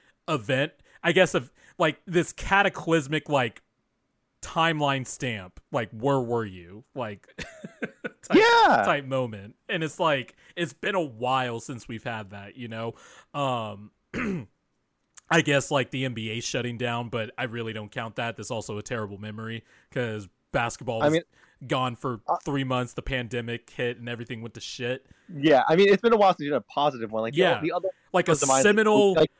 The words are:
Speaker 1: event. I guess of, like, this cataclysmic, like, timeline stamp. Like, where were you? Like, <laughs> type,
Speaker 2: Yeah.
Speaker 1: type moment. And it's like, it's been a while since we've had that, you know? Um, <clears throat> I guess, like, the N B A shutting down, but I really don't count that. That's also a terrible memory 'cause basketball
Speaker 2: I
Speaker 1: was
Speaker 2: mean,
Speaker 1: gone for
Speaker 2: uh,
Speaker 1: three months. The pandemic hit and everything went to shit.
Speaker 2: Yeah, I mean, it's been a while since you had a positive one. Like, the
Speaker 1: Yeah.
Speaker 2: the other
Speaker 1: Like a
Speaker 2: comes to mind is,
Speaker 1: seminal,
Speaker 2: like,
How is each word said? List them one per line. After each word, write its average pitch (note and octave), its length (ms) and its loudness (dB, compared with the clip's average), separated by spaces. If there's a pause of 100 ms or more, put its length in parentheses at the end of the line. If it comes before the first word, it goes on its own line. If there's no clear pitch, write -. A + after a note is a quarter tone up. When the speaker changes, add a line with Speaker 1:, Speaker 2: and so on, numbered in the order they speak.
(260)
Speaker 1:
event. C#3 460 -2 (300)
I E3+ 100 2
guess F3+ 220 4
of, C3 180 -2 (260)
like, D#3 280 2
this E3+ 260 0
cataclysmic, E3 960 0
like, C3 340 0 (800)
timeline D3 640 0
stamp. G#2 540 -8 (100)
Like, A#2+ 200 -4
where C3+ 280 0
were A#2 280 -2
you? F#2 380 -16 (100)
Like, A2 420 -10
<laughs> - 460 -14
type, - 80 -8 (420)
Speaker 2:
Yeah. G#4 540 6
Speaker 1:
type C#3+ 180 0
moment. A#2 520 -6 (120)
And F3 160 -2
it's D3+ 160 -8
like, D3 340 0 (220)
it's F3 160 -4
been G3+ 220 -6
a F#3 80 0
while B2 580 -2
since B2 260 -12
we've A2+ 180 -12
had A2 260 -8
that, G2+ 260 -18
you A#2+ 120 -12
know? A2+ 260 -8 (400)
Um, A2 560 -4 (240)
<clears throat> F#3+ 340 -6 (840)
I E3 120 4
guess, C#3+ 280 0
like, C3+ 200 0
the C3 160 -4
N B2+ 80 -6
B A2 160 -8
A A#2 100 -6
shutting A#2+ 380 -4
down, A#2+ 320 -4
but A2 280 -6
I B2+ 60 -4
really A2+ 280 -6
don't G#2 180 -10
count A2+ 260 -10
that. A#2 200 -6
That's G#2+ 140 -12
also G#2+ 280 -6
a G#2 40 -8
terrible G#2 360 -8
memory A2 440 -12 (280)
'cause A2 380 -6 (240)
basketball A#2 500 -2
Speaker 2:
I D3 40 4
Speaker 1:
was D3+ 80 6
Speaker 2:
mean, E3+ 80 0 (440)
Speaker 1:
gone B2+ 300 -2
for B2 320 -6
Speaker 2:
uh, E3+ 160 0
Speaker 1:
three C#3+ 180 -2
months. B2+ 300 -2
The - 100 -10
pandemic A#2+ 680 -6
hit B2 280 -4
and A#2+ 100 -12
everything A#2 340 -10
went A#2 120 -14
to A2 60 -16
shit. B2+ 460 -8 (280)
Speaker 2:
Yeah, C#3 320 6
I D#3+ 100 4
mean, G3 140 8
it's G3+ 120 6
been A#3 100 4
a A3+ 60 6
while F#3+ 160 8
since D3 120 -6
you C#3+ 60 -2
had C3 60 2
a - 140 -6
positive C3 380 0
one. A2 120 -2
Like, A#2 100 -2
the D3+ 80 0
Speaker 1:
Yeah. F#3 220 4
Speaker 2:
the D#3+ 100 -4
other F3+ 160 -4 (240)
Speaker 1:
Like F3 140 2
a E3+ 60 4
Speaker 2:
comes D3+ 80 2
to D3 60 2
mind C3+ 120 6
is, - 60 6
Speaker 1:
seminal, G#3 500 4
Speaker 2:
like, D#3 260 4